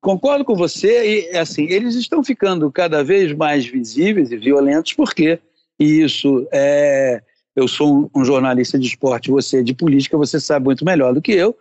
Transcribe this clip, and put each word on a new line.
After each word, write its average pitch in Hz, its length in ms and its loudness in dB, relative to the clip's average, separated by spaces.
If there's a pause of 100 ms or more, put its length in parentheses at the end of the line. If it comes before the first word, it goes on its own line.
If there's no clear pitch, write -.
Concordo 269 440 0
com 233 100 -2
você, 202 800 0
e, 180 40 -4
assim, 156 280 -4
eles 214 300 -2
estão 254 280 -2
ficando 185 480 -2
cada 156 320 0
vez 170 320 0
mais 147 300 0
visíveis 127 680 -2
e 120 60 -8
violentos, 139 560 0
por - 220 -2
quê? 165 260 0 (400)
E 156 220 4
isso 135 500 0
é, 139 680 2 (340)
eu 131 100 2
sou 143 480 2
um, 143 60 0
um 131 40 2
jornalista 127 540 0
de 127 80 -2
esporte, 123 440 -4
você 135 300 0
é - 20 2
de 120 100 -2
política, 139 460 0
você 147 200 -2
sabe 139 280 -2
muito 135 180 0
melhor 151 300 2
do 151 80 -2
que 233 100 -2
eu, 196 280 2